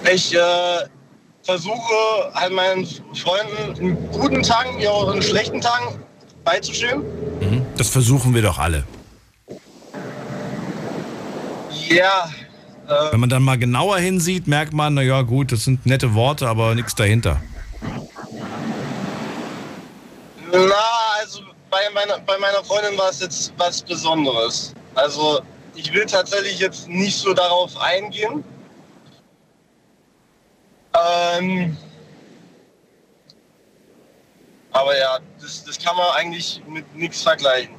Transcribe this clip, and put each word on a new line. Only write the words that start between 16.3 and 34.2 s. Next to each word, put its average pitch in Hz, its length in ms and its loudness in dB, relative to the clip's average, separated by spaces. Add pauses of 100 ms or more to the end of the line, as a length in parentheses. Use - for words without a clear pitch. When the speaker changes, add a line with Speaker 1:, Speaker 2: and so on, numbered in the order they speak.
Speaker 2:
aber 113 260 2
nichts 117 200 -2
dahinter. 104 460 2 (3000)
Speaker 1:
Na, 180 60 6 (640)
also 208 200 -10 (300)
bei 190 100 2 (140)
meiner, 202 260 0
bei 196 180 -2
meiner 202 240 0
Freundin 202 360 0
war 190 120 2
es 185 100 -10
jetzt - 360 -6
was 175 260 -2
Besonderes. 151 920 -2 (200)
Also 147 460 2 (340)
ich - 180 -8
will 190 140 2
tatsächlich 196 540 0
jetzt 185 280 -4
nicht 190 280 -2
so 196 180 0
darauf 180 460 2
eingehen. 208 640 -2 (3000)
Ähm, 180 360 -2 (3000)